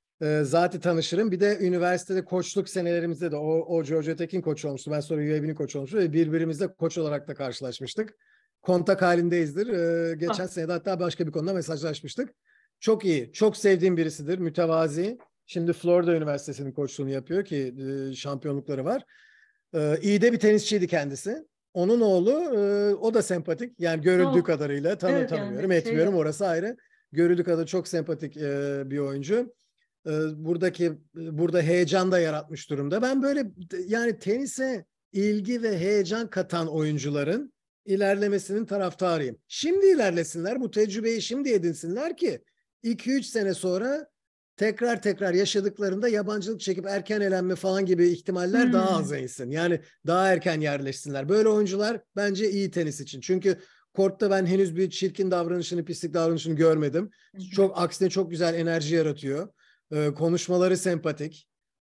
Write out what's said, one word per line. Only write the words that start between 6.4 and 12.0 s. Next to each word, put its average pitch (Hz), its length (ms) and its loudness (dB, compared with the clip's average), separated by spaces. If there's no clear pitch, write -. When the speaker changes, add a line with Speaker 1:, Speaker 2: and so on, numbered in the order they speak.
Speaker 1:
koç 165 240 -4
olarak 147 300 -4
da 143 60 -10
karşılaşmıştık. 131 800 -8
Kontak 185 400 2
halindeyizdir. 175 680 2
Ee, 170 460 0
geçen 170 300 -2
Speaker 2:
Ah. 180 40 -6
Speaker 1:
sene 165 200 -6
de 175 40 -2
hatta 175 280 -4
başka 170 260 -2
bir 151 60 -6
konuda 170 200 -2
mesajlaşmıştık. 160 840 -6